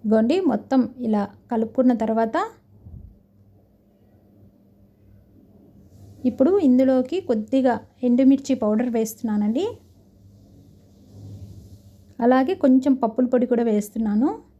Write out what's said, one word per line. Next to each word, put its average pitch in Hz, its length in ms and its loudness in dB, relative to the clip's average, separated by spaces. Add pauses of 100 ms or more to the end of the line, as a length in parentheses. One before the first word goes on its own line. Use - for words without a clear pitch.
ఇగోండి, 226 300 2 (160)
మొత్తం 262 300 0 (240)
ఇలా 214 180 0 (280)
కలుపుకున్న 240 420 0 (100)
తర్వాత 226 320 -2 (4000)
ఇప్పుడు 262 220 2 (160)
ఇందులోకి 254 500 2 (100)
కొద్దిగా 247 460 0 (340)
ఎండుమిర్చి 262 540 2
పౌడర్ 220 340 0
వేస్తున్నానండి. 220 680 -2 (2500)
అలాగే 262 280 2 (100)
కొంచెం 262 380 4
పప్పుల 233 320 -2
పొడి 247 180 0
కూడా 233 180 0
వేస్తున్నాను. 214 600 -2 (300)